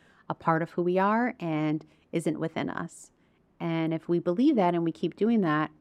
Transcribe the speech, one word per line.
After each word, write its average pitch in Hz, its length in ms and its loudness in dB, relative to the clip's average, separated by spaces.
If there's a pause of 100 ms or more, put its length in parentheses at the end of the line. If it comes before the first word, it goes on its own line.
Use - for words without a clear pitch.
(300)
a - 40 -6
part 165 280 0
of 165 80 -6
who - 120 -4
we 180 160 0
are 220 400 0
and 156 460 -4 (260)
isn't 160 300 -4
within - 300 -6
us. - 400 -12 (500)
And 165 320 -2
if 160 160 -6
we 175 100 2
believe 226 380 2
that 175 180 4
and 170 80 0
we 165 100 0
keep 160 220 -4
doing 220 280 2
that, 151 280 0 (100)